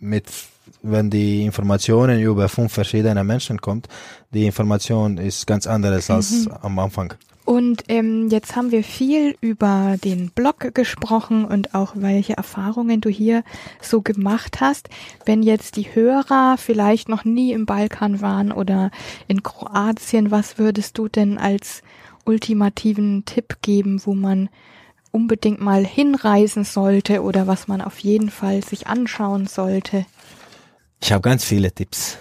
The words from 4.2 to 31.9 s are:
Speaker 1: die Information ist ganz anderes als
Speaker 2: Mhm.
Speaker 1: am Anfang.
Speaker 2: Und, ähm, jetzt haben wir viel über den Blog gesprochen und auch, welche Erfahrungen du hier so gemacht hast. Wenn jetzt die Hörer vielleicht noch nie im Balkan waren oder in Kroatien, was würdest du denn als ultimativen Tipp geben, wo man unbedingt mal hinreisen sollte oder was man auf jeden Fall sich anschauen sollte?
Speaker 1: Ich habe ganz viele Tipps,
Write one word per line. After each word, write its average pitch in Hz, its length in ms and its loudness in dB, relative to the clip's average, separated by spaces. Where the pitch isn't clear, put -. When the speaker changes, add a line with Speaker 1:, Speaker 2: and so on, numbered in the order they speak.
Speaker 1:
die 107 120 2
Information 104 720 0
ist 98 300 -6
ganz 104 180 0
anderes 101 440 0
als 220 380 2
Speaker 2:
Mhm. 214 40 -6
Speaker 1:
am 98 180 -4
Anfang. 95 340 -4
Speaker 2:
Und, 240 420 0
ähm, 226 420 0
jetzt 214 280 -2
haben 247 140 0
wir 220 120 2
viel 285 560 0
über 196 640 2
den 180 280 -2
Blog 254 420 -2
gesprochen 220 720 0
und 202 280 -2
auch, 196 220 -2
welche 196 400 0
Erfahrungen 226 640 -2
du 214 100 0
hier 220 360 0
so 226 200 0
gemacht 202 580 -2
hast. 277 300 0
Wenn 220 160 4
jetzt 220 360 2
die 208 180 -8
Hörer 262 640 4
vielleicht 214 500 2
noch 220 160 -4
nie 240 300 2
im 220 120 -2
Balkan 208 540 -2
waren 202 320 0
oder 190 400 0
in 196 120 2
Kroatien, 208 920 0
was 208 260 0
würdest 214 400 0
du 220 100 -2
denn 202 300 0
als - 440 -4
ultimativen 208 1000 0
Tipp - 380 -6
geben, 202 420 0
wo 202 120 -2
man 196 340 0
unbedingt 220 500 0
mal 196 240 4
hinreisen 214 800 2
sollte 196 560 2
oder 190 260 0
was 190 220 -2
man 196 100 -4
auf - 200 -10
jeden 208 300 2
Fall 196 360 -2
sich - 220 -10
anschauen 202 600 -2
sollte? 190 580 -2
Speaker 1:
Ich - 120 0
habe 98 80 2
ganz 127 240 2
viele 98 260 2
Tipps, - 500 -10